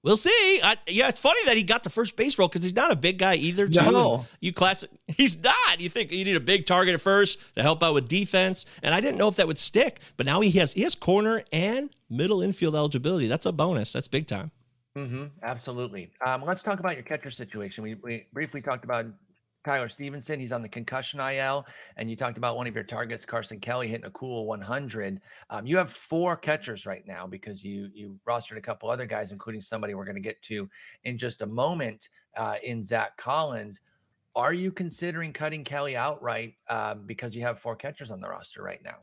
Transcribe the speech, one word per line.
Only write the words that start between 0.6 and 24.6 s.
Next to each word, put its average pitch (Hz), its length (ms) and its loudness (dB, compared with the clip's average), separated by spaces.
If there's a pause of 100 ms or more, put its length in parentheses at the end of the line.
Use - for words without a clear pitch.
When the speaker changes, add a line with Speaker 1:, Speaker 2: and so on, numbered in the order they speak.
Speaker 1:
I, 214 140 6 (100)
yeah, 226 220 4
it's - 100 -4
funny 427 260 4
that 240 120 6
he 220 60 4
got 220 200 2
the 180 60 -2
first 220 260 -2
base 262 220 0
role 185 100 6
'cause 175 160 -2
he's 180 120 -2
not 269 160 4
a 202 40 4
big 175 220 2
guy 190 180 4
either, 175 320 2
too. 165 240 8
Speaker 2:
No. 170 260 6
Speaker 1:
And 123 100 -8 (120)
you 180 140 -4
classic, 185 360 2 (180)
he's 180 300 4
not. 240 440 4
You 175 80 -2
think 196 240 -2
you 190 100 -2
need 190 140 2
a - 20 4
big 180 260 4
target 180 280 6
at 165 80 0
first 196 540 4
to - 60 0
help 156 220 4
out 160 100 4
with 131 140 2
defense, 190 580 2 (180)
and 151 100 2
I 190 80 4
didn't 285 160 0
know 208 100 6
if 196 80 2
that 180 120 4
would 156 100 0
stick, - 420 4 (160)
but 123 100 -2
now 151 140 4
he 214 120 6
has, 170 200 6
he 202 120 0
has 320 120 2
corner 214 560 2
and 226 420 0 (160)
middle 180 320 0
infield 175 340 0
eligibility. 147 520 2
That's 131 200 0
a 185 40 0
bonus. 156 400 0
That's 131 160 -4
big 147 200 -2
time. 104 240 -6 (440)
Speaker 2:
Mm-hmm. 135 300 -8 (180)
Absolutely. 120 680 -8 (140)
Um, 131 200 -2
let's 185 180 -4
talk 196 160 -2
about 175 140 -4
your 127 100 -10
catcher 143 280 -8
situation. 107 520 -10
We, 110 120 -8
we 113 360 -10
briefly 147 300 -8
talked 127 240 -6
about 117 220 -4 (580)
Tyler 147 240 -2
Stevenson. 143 500 -10
He's 127 140 -8
on 120 80 -4
the 107 80 -12
concussion 131 500 -8
I 135 180 -4
L, 135 280 -2 (320)
and 113 120 -6
you 113 60 -8
talked 120 220 -4
about 120 180 -2
one 123 120 -6
of 113 80 -10
your 110 100 -6
targets, 113 400 -8
Carson 110 340 -8
Kelly, 120 300 -4
hitting 113 160 -8
a 95 60 -14
cool 120 340 -8
one 107 160 -6